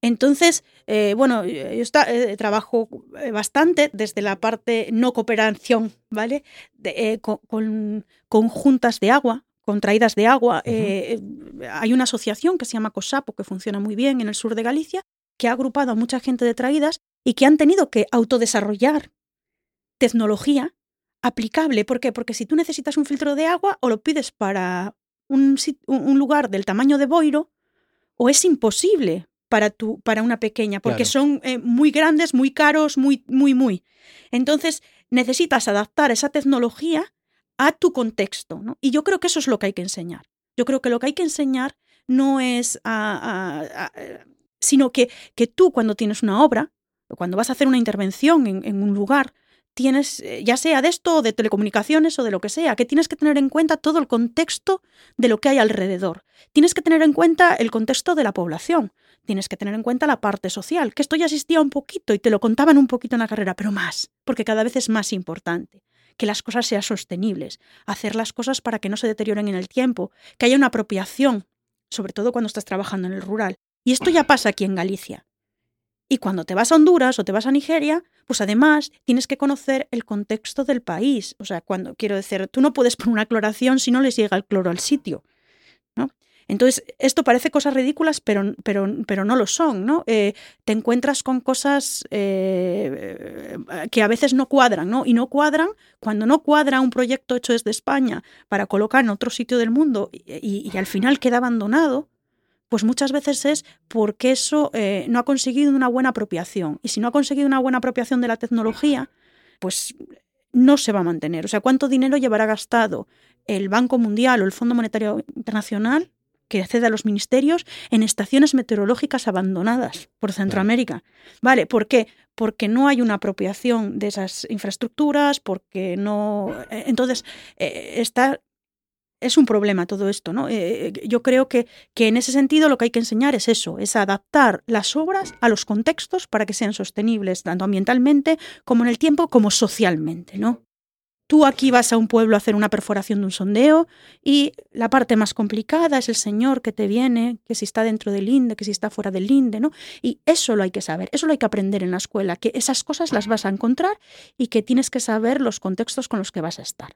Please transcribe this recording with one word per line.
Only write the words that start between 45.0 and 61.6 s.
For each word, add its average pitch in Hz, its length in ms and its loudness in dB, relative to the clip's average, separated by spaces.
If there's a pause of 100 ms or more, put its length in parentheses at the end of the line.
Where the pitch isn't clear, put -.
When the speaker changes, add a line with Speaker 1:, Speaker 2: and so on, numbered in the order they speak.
Speaker 1:
que 233 120 2
tú 370 240 4
cuando 220 240 0
tienes 214 280 -2
una 214 200 2
obra, 294 280 2 (360)
o - 80 -14
cuando 180 220 -4
vas 233 120 0
a 262 40 -4
hacer 269 140 2
una 254 100 4
intervención 220 680 2
en, 190 180 -4
en 196 160 -4
un 202 140 0
lugar, 262 380 0 (420)
tienes, 269 460 0
eh, - 220 -12
ya 240 140 2
sea 302 240 2
de 285 60 4
esto 339 300 2
o 302 40 4
de 226 100 0
telecomunicaciones 220 840 0
o 262 60 -2
de 220 80 -2
lo 190 100 -4
que 208 80 -6
sea, 302 260 -2
que 247 100 0
tienes 294 220 2
que - 80 -6
tener 302 220 2
en 269 120 2
cuenta 320 280 0
todo 311 220 0
el 285 80 -2
contexto 254 760 -2 (360)
de 233 100 2
lo 220 100 4
que 269 120 2
hay 277 100 4
alrededor. 190 640 -2 (300)
Tienes 320 200 6
que 339 80 -2
tener 320 220 4
en 302 100 6
cuenta 330 420 4
el 226 140 0
contexto 254 460 -2
de 294 80 2
la 202 100 0
población. 190 580 -2 (340)
Tienes 196 220 -4
que 196 100 -10
tener 202 160 -6
en 220 100 -6
cuenta 247 220 -2
la 285 140 0
parte 196 300 -4
social, 254 440 -4
que - 80 -4
esto 302 140 0
ya 330 100 0
existía 311 360 0